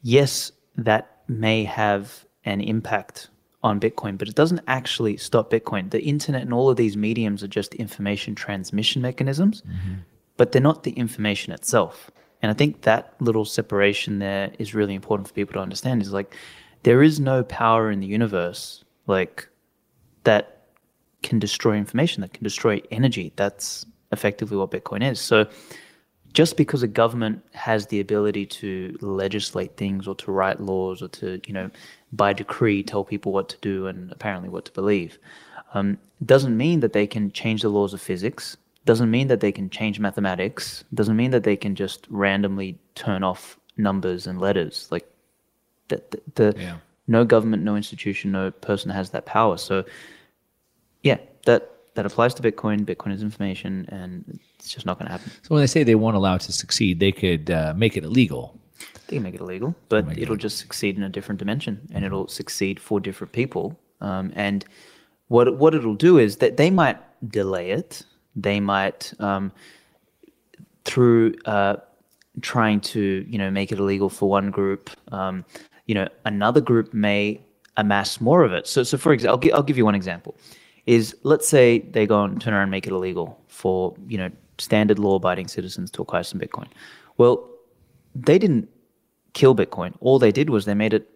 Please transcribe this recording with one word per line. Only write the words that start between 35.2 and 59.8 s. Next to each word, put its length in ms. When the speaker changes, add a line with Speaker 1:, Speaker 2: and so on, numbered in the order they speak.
Speaker 1:
um, 240
doesn't 320
mean 220
that 120
they 140
can 260
change 300
the 80
laws 240
of 80
physics, 540
doesn't 260
mean 180
that 120
they 120
can 180
change 300
mathematics, 920
doesn't 240
mean 140
that 140
they 120
can 180
just 360
randomly 680
turn 260
off 360
numbers 480
and 160
letters. 480
Like, 180
the, 220
the, 100
the 80
Speaker 2:
Yeah. 160
Speaker 1:
no 160
government, 380
no 140
institution, 560
no 180
person 400
has 200
that 140
power. 320
So, 280
yeah, 160
that, 240
that 120
applies 280
to 80
Bitcoin. 420
Bitcoin 280
is 100
information, 680
and 480
it's 140
just 140
not 120
gonna 120
happen. 200
Speaker 2:
So 120
when 80
they 40
say 180
they 100
won't 220
allow 200
it 60
to 100
succeed, 480
they 120
could, 380
uh, 260
make 200
it 80
illegal. 540
Speaker 1:
They 80
can 60
make 120
it 60
illegal, 340